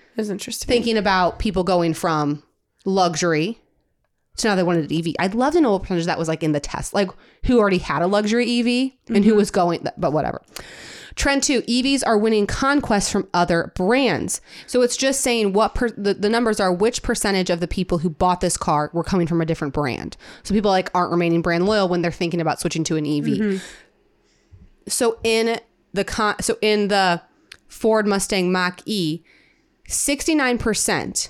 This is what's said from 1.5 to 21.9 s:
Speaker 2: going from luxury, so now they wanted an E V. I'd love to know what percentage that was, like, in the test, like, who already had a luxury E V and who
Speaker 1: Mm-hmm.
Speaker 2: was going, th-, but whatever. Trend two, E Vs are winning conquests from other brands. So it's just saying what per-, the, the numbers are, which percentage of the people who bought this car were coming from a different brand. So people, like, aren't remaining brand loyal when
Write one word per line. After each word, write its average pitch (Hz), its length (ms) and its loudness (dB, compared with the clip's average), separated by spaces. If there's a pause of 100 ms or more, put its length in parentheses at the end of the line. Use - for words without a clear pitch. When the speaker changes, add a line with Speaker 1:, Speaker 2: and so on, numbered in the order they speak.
Speaker 2:
going 175 300 2
from 151 500 -2 (420)
luxury, 175 760 0 (760)
so 226 140 -2
now 196 60 2
they 185 80 2
wanted 170 220 2
an 143 60 -8
E 160 100 0
V. 160 180 -4
I'd 190 160 -2
love 262 180 2
to 339 80 4
know 254 120 4
what 190 100 0
percentage 170 220 -2
that 180 140 -2
was, 165 80 -2
like, 160 160 -2
in 156 80 2
the 147 80 0
test, - 340 -6
like, 196 160 0 (360)
who 247 140 4
already 196 180 4
had 151 240 -2
a 175 60 2
luxury 214 380 2
E 240 160 2
V 247 460 0
and 196 160 4
who 214 80 6
Speaker 1:
Mm-hmm. 214 60 6
Speaker 2:
was 202 140 2
going, 175 300 2
th-, - 160 -6
but 160 160 0
whatever. - 280 -2 (720)
Trend 277 280 0
two, 254 220 0
E 240 160 0
Vs 269 220 0
are 226 140 2
winning 214 280 2
conquests 269 640 0
from 196 240 -2
other 170 420 2
brands. 196 640 0 (260)
So 247 140 2
it's 247 160 2
just 262 240 0
saying 226 320 0
what 208 200 2
per-, 247 180 -2
the, 202 220 -2
the 202 140 -2
numbers 226 320 0
are, 185 140 2
which 208 300 0
percentage 196 460 0
of 170 120 -2
the 175 80 -2
people 175 300 -2
who 175 100 -2
bought 180 320 0
this 180 160 0
car 151 360 0
were 165 120 -2
coming 180 200 0
from 170 140 0
a 165 60 0
different 156 280 -4
brand. - 440 -4 (260)
So - 100 -4
people, 208 180 2
like, 190 220 2
aren't 180 180 0
remaining 170 300 2
brand 170 240 0
loyal 202 220 2
when 180 140 0